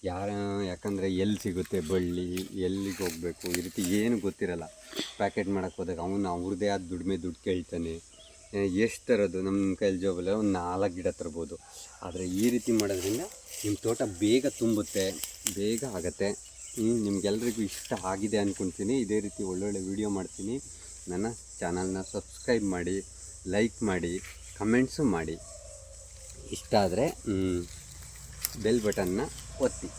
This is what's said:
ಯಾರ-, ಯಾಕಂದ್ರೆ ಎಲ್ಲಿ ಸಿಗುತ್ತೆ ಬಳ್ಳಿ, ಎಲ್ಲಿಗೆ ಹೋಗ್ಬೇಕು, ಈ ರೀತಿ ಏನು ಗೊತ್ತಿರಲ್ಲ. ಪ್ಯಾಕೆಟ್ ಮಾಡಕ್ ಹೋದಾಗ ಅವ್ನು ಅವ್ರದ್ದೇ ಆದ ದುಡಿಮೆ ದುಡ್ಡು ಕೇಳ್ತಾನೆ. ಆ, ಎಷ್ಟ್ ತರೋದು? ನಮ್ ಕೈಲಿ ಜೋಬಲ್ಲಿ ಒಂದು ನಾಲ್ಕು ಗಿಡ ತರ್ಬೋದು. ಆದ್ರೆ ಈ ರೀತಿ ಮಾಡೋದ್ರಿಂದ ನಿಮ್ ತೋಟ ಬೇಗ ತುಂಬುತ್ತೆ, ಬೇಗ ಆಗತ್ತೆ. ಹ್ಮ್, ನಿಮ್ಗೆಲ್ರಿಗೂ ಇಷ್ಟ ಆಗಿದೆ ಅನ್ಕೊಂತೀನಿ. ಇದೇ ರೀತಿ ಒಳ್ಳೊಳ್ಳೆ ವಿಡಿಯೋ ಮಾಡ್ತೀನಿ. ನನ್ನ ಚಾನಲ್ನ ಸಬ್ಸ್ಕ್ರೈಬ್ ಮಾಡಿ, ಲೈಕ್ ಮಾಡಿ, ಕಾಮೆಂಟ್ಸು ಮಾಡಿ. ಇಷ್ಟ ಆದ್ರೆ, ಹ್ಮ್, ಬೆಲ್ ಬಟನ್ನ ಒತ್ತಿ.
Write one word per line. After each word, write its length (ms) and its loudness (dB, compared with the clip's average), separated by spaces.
ಯಾರ-, 640 -2
ಯಾಕಂದ್ರೆ 480 0
ಎಲ್ಲಿ 280 2
ಸಿಗುತ್ತೆ 360 0
ಬಳ್ಳಿ, 560 0
ಎಲ್ಲಿಗೆ 680 -2
ಹೋಗ್ಬೇಕು, 440 -4
ಈ 140 0
ರೀತಿ 200 -4
ಏನು 360 4
ಗೊತ್ತಿರಲ್ಲ. 460 -2
ಪ್ಯಾಕೆಟ್ 300 0
ಮಾಡಕ್ 280 -2
ಹೋದಾಗ 240 -4
ಅವ್ನು 300 0
ಅವ್ರದ್ದೇ 380 0
ಆದ 140 2
ದುಡಿಮೆ 360 -2
ದುಡ್ಡು 260 -6
ಕೇಳ್ತಾನೆ. 540 -2
ಆ, 40 0
ಎಷ್ಟ್ 500 2
ತರೋದು? 340 4
ನಮ್ 340 2
ಕೈಲಿ 220 2
ಜೋಬಲ್ಲಿ 340 0
ಒಂದು 200 4
ನಾಲ್ಕು 440 0
ಗಿಡ 120 -2
ತರ್ಬೋದು. 500 -4
ಆದ್ರೆ 280 -4
ಈ 200 4
ರೀತಿ 220 2
ಮಾಡೋದ್ರಿಂದ 500 2
ನಿಮ್ 120 0
ತೋಟ 260 0
ಬೇಗ 260 6
ತುಂಬುತ್ತೆ, 520 2
ಬೇಗ 280 2
ಆಗತ್ತೆ. 460 0
ಹ್ಮ್, 260 4
ನಿಮ್ಗೆಲ್ರಿಗೂ 600 2
ಇಷ್ಟ 320 -2
ಆಗಿದೆ 340 0
ಅನ್ಕೊಂತೀನಿ. 640 0
ಇದೇ 200 2
ರೀತಿ 240 -4
ಒಳ್ಳೊಳ್ಳೆ 360 -2
ವಿಡಿಯೋ 300 -2
ಮಾಡ್ತೀನಿ. 500 -4
ನನ್ನ 180 -2
ಚಾನಲ್ನ 420 -2
ಸಬ್ಸ್ಕ್ರೈಬ್ 640 0
ಮಾಡಿ, 420 0
ಲೈಕ್ 360 4
ಮಾಡಿ, 360 0
ಕಾಮೆಂಟ್ಸು 460 4
ಮಾಡಿ. 340 2
ಇಷ್ಟ 240 -2
ಆದ್ರೆ, 320 6
ಹ್ಮ್, 580 0
ಬೆಲ್ 200 6
ಬಟನ್ನ 380 2
ಒತ್ತಿ. 260 0